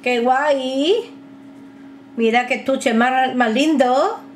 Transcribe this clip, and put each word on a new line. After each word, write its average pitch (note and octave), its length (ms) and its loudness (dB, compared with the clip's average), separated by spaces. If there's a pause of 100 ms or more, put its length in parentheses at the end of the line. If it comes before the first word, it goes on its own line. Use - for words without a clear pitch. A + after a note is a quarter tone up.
Qué B3 160 0
guay. C4+ 880 0 (1080)
Mira A#3 300 0
qué C4 80 -4
estuche C4 380 -2
más, B3+ 420 0
más A#3 180 0
lindo, C#4+ 680 2 (160)